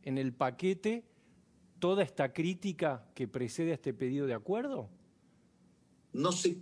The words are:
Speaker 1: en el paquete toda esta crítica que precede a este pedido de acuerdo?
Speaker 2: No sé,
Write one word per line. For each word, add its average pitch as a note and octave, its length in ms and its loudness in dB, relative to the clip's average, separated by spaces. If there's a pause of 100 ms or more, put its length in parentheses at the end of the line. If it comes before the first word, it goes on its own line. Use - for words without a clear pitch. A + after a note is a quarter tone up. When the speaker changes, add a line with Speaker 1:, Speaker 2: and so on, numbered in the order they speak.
Speaker 1:
en C3+ 160 -2
el C3+ 140 0
paquete F#3+ 720 0 (760)
toda F#3+ 240 4
esta C#3 300 0
crítica E3 840 -2
que B2+ 140 -2
precede B2+ 420 -2
a D#3+ 40 0
este C3+ 200 -4
pedido C#3 320 0
de B2 80 0
acuerdo? G3 560 -4 (1200)
Speaker 2:
No E3+ 200 2
sé, F3+ 300 0